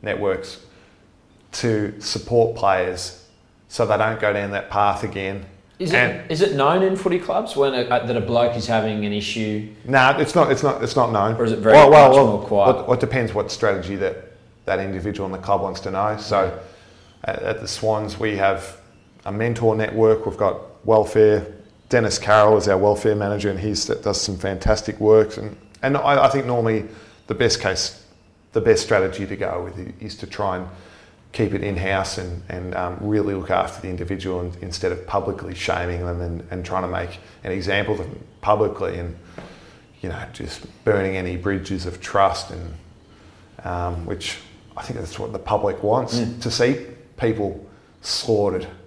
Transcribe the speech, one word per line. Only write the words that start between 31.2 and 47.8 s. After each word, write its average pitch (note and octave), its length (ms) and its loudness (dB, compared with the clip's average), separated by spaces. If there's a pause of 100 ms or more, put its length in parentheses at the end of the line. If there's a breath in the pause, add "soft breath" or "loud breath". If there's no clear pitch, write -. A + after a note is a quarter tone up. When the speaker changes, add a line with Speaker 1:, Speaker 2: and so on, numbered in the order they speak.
Speaker 1:
keep G#2 200 0
it G2+ 100 -4
in-house F#2+ 540 -2
and, F2+ 320 -8
and, F2+ 260 -8
um, F2+ 240 -6
really G#2 360 -2
look F#2 160 -6
after F#2 320 -2
the G2 60 -8
individual F2+ 520 -6
and, F2 220 -8
instead F2+ 280 -6
of F2 160 -10
publicly F#2+ 480 -6
shaming F2 520 -4
them F2 160 -6
and, E2+ 280 -8
and F2+ 140 -8
trying F#2 180 -4
to F2 60 -6
make F2 300 -8 (260 loud breath)
an F#2 80 -6
example G2 400 -2
of F2 80 -4
them - 180 -12 (220)
publicly G2+ 580 -2
and, E2+ 160 -8 (840 loud breath)
you F#2+ 80 -10
know, F2 240 -10
just - 320 -14 (200)
burning F#2+ 300 0
any F2+ 220 -6
bridges F2+ 480 -4
of F2 160 -10
trust - 520 0
and, E2+ 220 -12 (880 soft breath)
um, F2 420 -6
which E2+ 320 -8 (400)
I - 40 -12
think B2 160 -10
that's F#2+ 200 -12
what G#2+ 160 -8
the F#2+ 40 -6
public G#2 440 -2
wants, A2+ 360 0
Speaker 2:
Mm. A#2 220 -4
Speaker 1:
to A#2 100 -4
see B2+ 360 0 (320)
people G#2+ 460 -2 (360 loud breath)